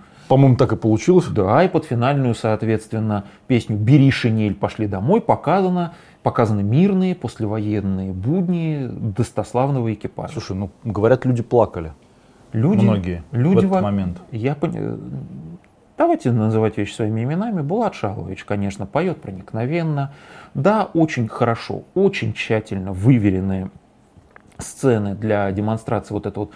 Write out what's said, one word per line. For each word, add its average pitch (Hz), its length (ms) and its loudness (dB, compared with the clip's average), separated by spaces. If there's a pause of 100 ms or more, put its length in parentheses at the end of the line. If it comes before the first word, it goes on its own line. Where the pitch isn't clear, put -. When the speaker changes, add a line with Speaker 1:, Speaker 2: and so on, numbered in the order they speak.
(280)
Speaker 1:
по-моему, 135 300 6
так 131 160 4
и - 20 0
получилось. 117 500 4
Speaker 2:
Да, 104 380 4
и 185 60 4
под 170 160 -2
финальную, 127 500 0
соответственно, 110 920 -2 (220)
песню 120 300 0
"Бери 135 340 6
шинель, 110 440 0
пошли 107 320 -4
домой" 107 340 0
показано, 180 720 0 (280)
показаны 107 400 0
мирные 185 540 2
послевоенные 104 1000 -4
будни 156 720 -2
достославного 117 1040 -2
экипажа. - 420 -8
Speaker 1:
Слушай, 101 220 -8
ну, 95 140 -6 (140)
говорят, 113 420 2
люди 123 160 0
плакали. 92 520 0 (600)
Speaker 2:
Люди, 151 320 2
Speaker 1:
Многие 90 460 0
Speaker 2:
люди 139 240 2
Speaker 1:
в - 40 6
этот 190 120 4
Speaker 2:
во-, 185 100 2
Speaker 1:
момент. 98 380 -2 (120)
Speaker 2:
я 120 220 -2
пон-, 151 200 -4
э, - 240 -6 (1000)
давайте 339 340 0
называть 110 460 2
вещи 101 160 -4
своими 110 320 -2
именами. 185 360 -4
Булат 196 340 -2
Шалович, 95 500 -8
конечно, 101 400 -4
поёт 160 340 -4
проникновенно. 139 920 -6 (400)
Да, 190 400 2
очень 156 340 0
хорошо, 113 560 -2 (100)
очень 190 400 0
тщательно 101 600 -4
выверенные 95 760 2 (880)
сцены 107 540 0
для 101 380 0
демонстрации 107 640 -4
вот 104 120 -6
этого 101 200 -6
вот - 100 -12